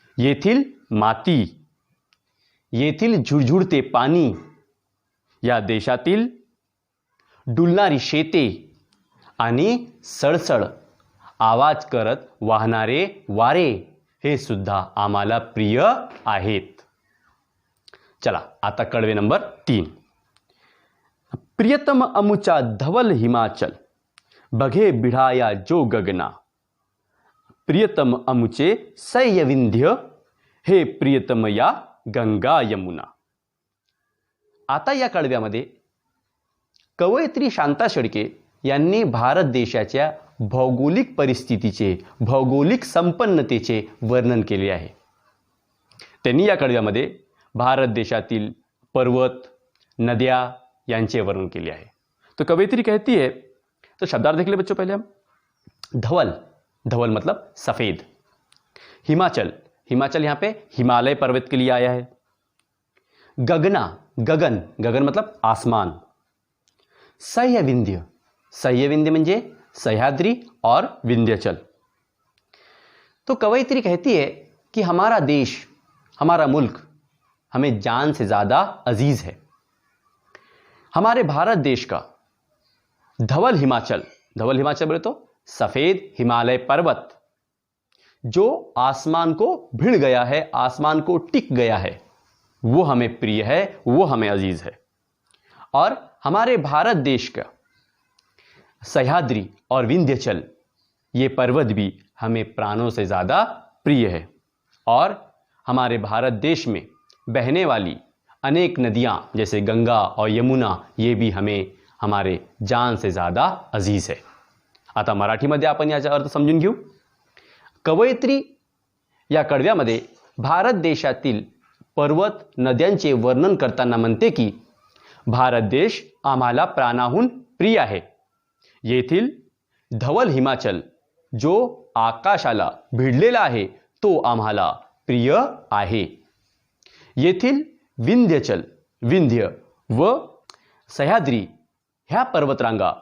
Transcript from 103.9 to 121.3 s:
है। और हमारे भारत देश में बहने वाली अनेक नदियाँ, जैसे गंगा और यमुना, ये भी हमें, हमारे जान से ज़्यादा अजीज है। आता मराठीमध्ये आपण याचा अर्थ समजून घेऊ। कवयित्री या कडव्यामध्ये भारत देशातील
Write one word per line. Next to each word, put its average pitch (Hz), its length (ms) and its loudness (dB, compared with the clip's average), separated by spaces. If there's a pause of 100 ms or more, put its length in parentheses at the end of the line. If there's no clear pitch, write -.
है। 82 200 -6 (580)
और 160 480 0 (320)
हमारे 123 320 -2
भारत 113 340 -2
देश 123 360 -2
में 98 180 -6 (420)
बहने 131 360 0
वाली 104 320 -2 (460)
अनेक 170 380 0
नदियाँ, 113 560 -2
जैसे 104 240 -2
गंगा 113 420 2
और 107 280 -2
यमुना, 117 440 0 (240)
ये 117 160 2
भी 110 160 0
हमें, 98 420 -4 (280)
हमारे 98 460 -2 (160)
जान 120 340 0
से 95 140 -4
ज़्यादा 87 340 -2 (280)
अजीज 101 380 -2
है। - 60 -8 (800)
आता 107 180 -2
मराठीमध्ये 135 540 0
आपण 151 220 -2
याचा 143 240 -2
अर्थ 143 120 -2
समजून 151 320 2
घेऊ। 190 140 2 (1120)
कवयित्री 247 580 2 (880)
या 151 120 2
कडव्यामध्ये 139 580 0 (380)
भारत 175 340 0
देशातील 139 720 -2 (520)